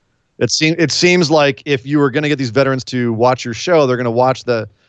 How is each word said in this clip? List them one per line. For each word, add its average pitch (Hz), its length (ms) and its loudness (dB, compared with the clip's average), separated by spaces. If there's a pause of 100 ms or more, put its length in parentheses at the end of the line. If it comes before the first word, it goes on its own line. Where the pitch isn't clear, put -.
(380)
It 123 120 -2
seem-, 156 280 0
it 160 120 0
seems 175 400 2
like 143 340 2
if 139 220 -2
you 147 120 0
were 143 120 2
gonna 147 180 -2
get 147 80 0
these 127 140 -4
veterans 131 340 0
to 120 280 -4
watch 123 320 0
your 120 100 -8
show, 156 320 2
they're 127 100 0
gonna 120 140 -4
watch 127 340 0
the 113 240 -2 (200)